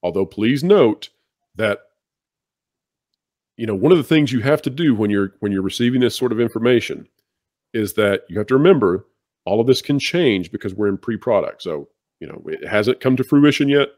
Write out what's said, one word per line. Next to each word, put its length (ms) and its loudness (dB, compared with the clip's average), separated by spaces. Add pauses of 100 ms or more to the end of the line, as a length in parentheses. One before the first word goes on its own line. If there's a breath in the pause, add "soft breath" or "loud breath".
although 220 -2
please 380 -2
note 460 2 (460)
that, 240 -2 (1800)
you 80 -6
know, 100 -2
one 160 2
of 60 6
the 60 0
things 280 2
you 100 0
have 220 0
to 60 -4
do 260 0
when 140 0
you're, 300 0
when 120 -4
you're 120 -2
receiving 380 0
this 140 0
sort 160 -2
of 80 -4
information 680 0 (680)
is 200 -4
that 360 0
you 80 -8
have 100 -4
to 100 0
remember 480 2 (400)
all 160 0
of 60 2
this 140 2
can 160 -2
change 540 -2
because 240 -10
we're 120 -2
in 100 -2
pre-product. 680 -4
So, 240 -8 (320)
you 80 -16
know, 200 -18
it 200 -10
hasn't 320 0
come 180 0
to 60 -2
fruition 460 4
yet. 280 2